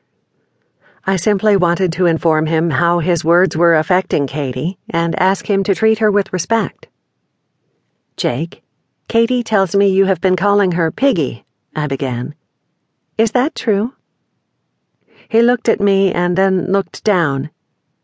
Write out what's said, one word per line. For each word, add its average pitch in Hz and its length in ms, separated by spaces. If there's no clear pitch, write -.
I 196 80
simply 208 420
wanted 175 360
to 180 140
inform 160 400
him 160 240
how 170 280
his 170 260
words 170 320
were 170 200
affecting 165 500
Katie 143 520
and 170 300
ask 190 280
him 196 140
to 202 140
treat 220 240
her 214 100
with 196 220
respect. - 560
"Jake, 151 480
Katie 233 380
tells 196 320
me 202 100
you 190 200
have 185 140
been 185 140
calling 202 380
her 165 180
Piggy," 160 540
I 151 100
began. 135 480
"Is 220 140
that 254 240
true?" 214 380
He 220 120
looked 240 280
at - 120
me 196 320
and 175 240
then 190 300
looked 190 380
down. 151 460